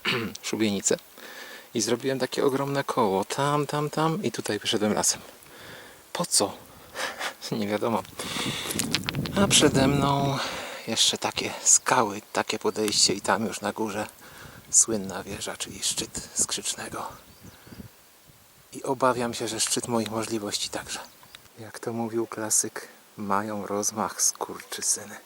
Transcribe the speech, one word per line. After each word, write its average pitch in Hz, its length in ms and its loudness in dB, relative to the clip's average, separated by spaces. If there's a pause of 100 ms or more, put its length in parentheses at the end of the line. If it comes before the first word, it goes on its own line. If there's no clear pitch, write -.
(140)
<clears throat> 113 280 -4
szubienice. 104 560 2 (760)
I 117 80 0
zrobiłem 120 380 0
takie - 260 0
ogromne 139 380 2
koło. 98 420 2
Tam, 143 420 2
tam, 147 220 -2
tam 160 340 2
i 117 80 0
tutaj - 280 -4
wyszedłem 104 340 2
lasem. - 280 0 (920)
Po 175 120 -2
co? - 320 2 (440)
<laughs> - 500 -8
Nie 110 160 -2
wiadomo. 107 360 0 (1400)
A 196 40 8
przede 135 400 8
mną 139 500 4 (500)
jeszcze 110 300 4
takie - 360 -2 (100)
skały, 104 580 4 (120)
takie 107 260 0
podejście 107 540 4
i 202 80 -4
tam 107 240 2
już - 160 -4
na 104 120 -2
górze 104 340 -2 (640)
słynna 95 540 2
wieża, 95 340 -8
czyli - 260 -8
szczyt - 500 -4
Skrzycznego. - 720 -4 (1700)
I - 100 -12
obawiam 123 500 2
się, 117 140 -4
że 110 120 -2
szczyt - 280 0
moich 113 240 0
możliwości 110 580 -2
także. - 300 -8 (600)
Jak 107 200 -14
to 117 140 -4
mówił 113 340 -2
klasyk, - 600 -2 (300)
mają 101 500 0
rozmach 101 540 0
skurczysyny. - 960 -2 (100)